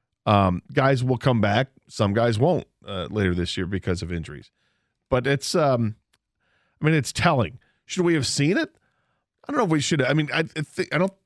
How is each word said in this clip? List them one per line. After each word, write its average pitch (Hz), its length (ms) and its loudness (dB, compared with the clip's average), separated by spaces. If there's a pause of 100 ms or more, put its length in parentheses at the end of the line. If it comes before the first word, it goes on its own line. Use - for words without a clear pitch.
(260)
Um, 98 380 2 (100)
guys 135 300 2
will 127 160 0
come 120 220 2
back. 107 260 2 (200)
Some 101 280 0
guys 113 240 2
won't, 151 260 0 (220)
uh, 95 240 -8
later 98 240 2
this 87 200 -4
year 92 120 -4
because 92 340 -4
of 85 100 -8
injuries. 76 380 -10 (640)
But 127 160 0
it's, 139 260 -2
um, 127 420 2 (840)
I - 40 -2
mean, 160 100 4
it's 143 160 -2
telling. 131 480 0 (260)
Should - 180 -2
we 170 120 2
have 135 100 0
seen 156 320 0
it? - 180 -4 (720)
I 269 40 -8
don't 294 80 0
know 233 60 2
if 175 40 0
we 156 120 2
should. 147 200 0
I 127 120 0
mean, 151 200 0
I, 156 60 0
I 156 220 -6
thi-, - 300 -6
I 147 60 0
don't 185 140 0 (140)